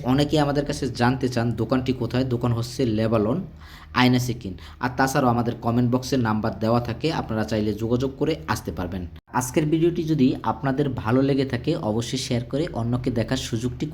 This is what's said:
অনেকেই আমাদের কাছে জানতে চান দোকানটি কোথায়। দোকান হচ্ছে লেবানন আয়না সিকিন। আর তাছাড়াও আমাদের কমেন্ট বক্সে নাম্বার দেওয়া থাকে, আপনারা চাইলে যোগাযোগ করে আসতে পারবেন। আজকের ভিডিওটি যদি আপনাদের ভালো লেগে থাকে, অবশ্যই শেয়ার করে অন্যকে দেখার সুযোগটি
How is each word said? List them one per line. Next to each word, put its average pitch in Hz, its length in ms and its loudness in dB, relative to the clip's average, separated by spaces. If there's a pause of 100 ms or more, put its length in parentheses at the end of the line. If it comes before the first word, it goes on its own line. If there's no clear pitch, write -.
(120)
অনেকেই 147 320 2
আমাদের 143 240 0
কাছে 143 160 -4 (160)
জানতে 127 340 2
চান 117 120 0 (140)
দোকানটি 127 400 0
কোথায়। 123 340 0
দোকান 120 240 0
হচ্ছে 117 220 -4 (160)
লেবানন 110 420 2 (600)
আয়না 127 260 6
সিকিন। 101 280 -6 (300)
আর 123 120 -2
তাছাড়াও 135 380 2
আমাদের 117 200 0 (100)
কমেন্ট 120 260 2
বক্সে 127 260 0 (120)
নাম্বার 107 240 0 (120)
দেওয়া 117 240 4
থাকে, 117 200 -4 (120)
আপনারা 110 240 -2
চাইলে 107 260 0 (120)
যোগাযোগ 123 280 0 (100)
করে 151 120 0 (160)
আসতে - 300 -2
পারবেন। 92 240 -6 (360)
আজকের 139 340 2
ভিডিওটি 165 300 2 (100)
যদি 127 140 6 (260)
আপনাদের 139 340 0 (160)
ভালো 117 260 4
লেগে 135 240 2
থাকে, 120 180 -2 (200)
অবশ্যই 120 360 -2
শেয়ার 120 240 -2
করে 139 140 0 (160)
অন্যকে 123 380 0
দেখার 131 300 0
সুযোগটি 123 460 -4